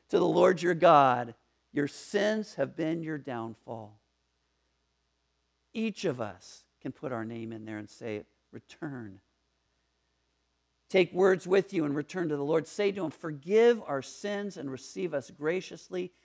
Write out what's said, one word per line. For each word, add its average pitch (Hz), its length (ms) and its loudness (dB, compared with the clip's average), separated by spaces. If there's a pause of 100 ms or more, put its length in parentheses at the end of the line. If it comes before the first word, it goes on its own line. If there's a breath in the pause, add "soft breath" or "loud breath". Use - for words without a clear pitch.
the 175 180 2
Lord 175 360 4
your 175 120 2
God. 139 600 6 (380)
Your 143 160 0
sins 208 680 -2
have 135 220 -4
been 165 260 -2
your 156 160 -6
downfall. 113 840 -10 (1700)
Each 220 320 -4
of 135 160 -2
us 101 440 -12 (160)
can 131 100 -8
put 131 220 -10
our 113 120 -6
name 113 280 -10
in 110 120 -12
there 110 140 -10
and 107 100 -12
say, 107 360 -8 (260)
"Return." 117 680 -14 (1700)
Take 185 240 2
words 185 340 4
with 185 260 2
you 170 120 0
and 143 100 -2
return 160 360 -4
to 147 60 -2
the 143 80 -4
Lord. 156 220 0
Say 208 240 -2
to 190 140 -4
him, 151 80 -6
"Forgive 202 680 2
our 139 200 -4
sins 202 540 -8
and 143 120 -8
receive 156 460 -6
us 139 160 -6
graciously, 180 840 -6 (120)